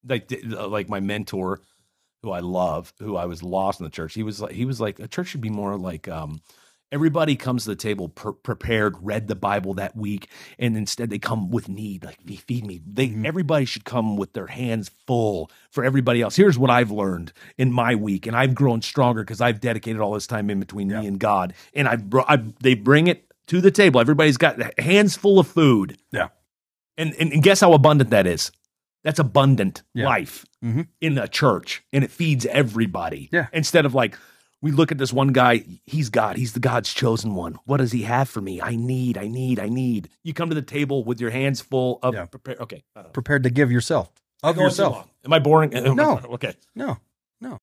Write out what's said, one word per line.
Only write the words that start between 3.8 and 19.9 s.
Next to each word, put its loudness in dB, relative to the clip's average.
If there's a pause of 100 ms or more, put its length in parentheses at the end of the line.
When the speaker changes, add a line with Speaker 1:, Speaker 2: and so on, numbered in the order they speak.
Speaker 1:
in -10
the -12
church. -12
He -8
was -10
like, -10
he -6
was -6
like, -6
"A -16
church -8
should -12
be -8
more -6
like, -10
um, -10 (520)
everybody 0
comes -4
to -8
the -6
table -6
pre-, -12 (100)
prepared, -2
read -6
the -4
Bible -4
that -8
week, -8 (300)
and -2
instead -6
they -6
come -6
with -4
need, -12
like, -20
fe-, -16
feed -8
me." -14
They, -2
Speaker 2:
Mm-hmm. -4
Speaker 1:
everybody 0
should -8
come -2
with -6
their -8
hands -6 (160)
full -2 (200)
for -4
everybody 2
else. -2
Here's 8
what 4
I've 4
learned -4 (260)
in 2
my 2
week, -2
and -4
I've 2
grown 2
stronger 0
'cause -10
I've 0
dedicated -4